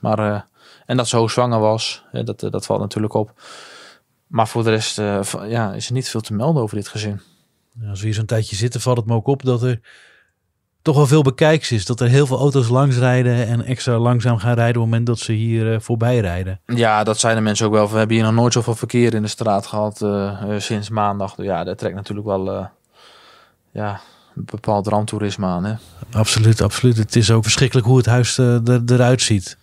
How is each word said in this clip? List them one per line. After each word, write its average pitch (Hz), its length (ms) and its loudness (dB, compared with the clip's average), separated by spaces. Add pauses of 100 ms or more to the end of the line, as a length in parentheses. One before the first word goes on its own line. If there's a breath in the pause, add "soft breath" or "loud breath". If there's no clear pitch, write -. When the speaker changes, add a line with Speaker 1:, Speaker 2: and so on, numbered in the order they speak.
Speaker 1:
Maar, 107 180 0
eh, 104 220 -2 (460 soft breath)
en 123 100 -2
dat 120 120 0
ze - 80 0
hoogzwanger 117 440 2
was. 107 500 -2
Hè, 123 140 -6
dat, 113 180 -8
eh, 104 80 -4
dat - 160 -6
valt 98 140 -2
natuurlijk 107 340 -6
op. 107 180 -2 (920 loud breath)
Maar 113 220 -2
voor 117 160 -2
de 113 60 2
rest, 110 280 -2
eh, 101 240 -2
v-, - 120 -6 (140)
ja, 113 240 -2
is 107 140 -10
er - 60 -6
niet 127 160 -4
veel 113 120 -4
te 110 140 -10
melden 135 280 0
over 107 140 -4
dit 101 120 -8
gezin. 104 320 -8 (600 soft breath)
Speaker 2:
Ja, 110 100 -12
als 98 100 -8
we 107 60 -6
hier 107 80 -2
zo'n 110 100 -2
tijdje 107 320 -2
zitten, 113 240 -2
valt 123 160 2
het 107 100 -4
me 117 80 0
ook 110 120 0
op 139 160 0
dat 123 200 0
er 123 180 -2 (1000 soft breath)
toch 147 140 2
wel 147 100 6
veel 151 160 4
bekijks 151 500 2
is. 104 140 0
Dat 120 140 -4
er 123 80 4
heel 139 180 6
veel 127 120 -2
auto's 135 300 2
langs 131 300 2
rijden 123 480 2
en 117 180 -2
extra 123 340 -2
langzaam 120 400 2
gaan 120 160 0
rijden 117 220 2
op 117 60 0
het 113 80 0
moment 117 160 0
dat 117 120 0
ze - 140 -6
hier, 113 420 0
eh, 113 60 -2
voorbij 120 400 0
rijden. 92 460 -4
Speaker 1:
Ja, 113 380 2
dat 107 140 0
zeiden 113 240 2
mensen 107 240 0
ook 104 60 2
wel. 107 180 2
"We 110 80 0
hebben 110 180 2
hier 113 80 2
nog 110 100 2
nooit 117 180 4
zoveel 117 220 0
verkeer 117 400 0
in 107 80 -2
de 107 60 -4
straat 101 380 -2
gehad, 107 360 -4
eh, 101 260 -2 (260)
eh, 101 60 -4
sinds 101 280 -6
maandag." 101 480 -2
Ja, 92 280 -4
dat 92 140 -8
trekt 90 160 -6
natuurlijk 101 320 -10
wel, 95 260 -2
eh, 98 140 -6 (1080 soft breath)
ja, 104 280 -8 (360 loud breath)
een - 80 -10
bepaald 104 420 -2
ramptoerisme 107 600 -2
aan, 90 180 -2
hè. 107 100 -4 (380 loud breath)
Speaker 2:
Absoluut, 110 480 4
absoluut. 117 360 2
Het 110 200 0
is 113 140 4
ook 113 120 4
verschrikkelijk 113 440 0
hoe 127 100 6
het 123 100 4
huis, 120 320 2
eh, 120 300 2
er, 123 180 4
eruit 123 360 4
ziet. - 400 -2